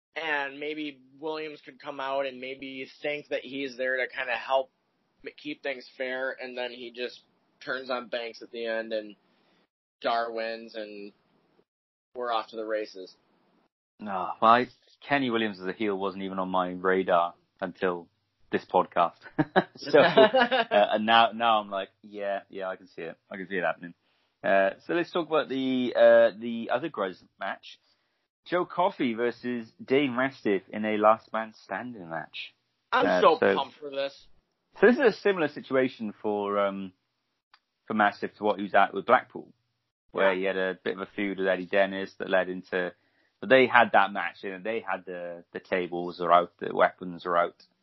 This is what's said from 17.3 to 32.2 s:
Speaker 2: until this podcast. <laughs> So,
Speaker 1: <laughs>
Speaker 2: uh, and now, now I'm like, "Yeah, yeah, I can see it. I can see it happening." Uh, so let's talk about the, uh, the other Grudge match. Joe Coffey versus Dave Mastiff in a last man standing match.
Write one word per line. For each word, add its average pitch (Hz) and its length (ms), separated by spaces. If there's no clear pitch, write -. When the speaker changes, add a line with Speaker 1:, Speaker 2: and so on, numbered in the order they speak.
Speaker 2:
until 90 460
this 98 140
podcast. 87 480
<laughs> - 300
So, 160 220
Speaker 1:
<laughs> - 0
Speaker 2:
uh, 226 720
and 208 380
now, 113 260
now 113 260
I'm 101 120
like, 95 180
"Yeah, 101 460
yeah, 95 180
I 95 80
can 92 120
see - 140
it. 80 160
I 101 60
can 92 100
see 95 80
it 90 80
happening." 85 320
Uh, 98 280
so 165 80
let's 170 180
talk 170 160
about 147 220
the, 131 460
uh, 117 440
the 117 320
other 131 180
Grudge 95 260
match. - 400
Joe 175 200
Coffey 175 500
versus 120 560
Dave 135 280
Mastiff 117 580
in 107 160
a 107 120
last 107 360
man 110 200
standing 107 460
match. - 440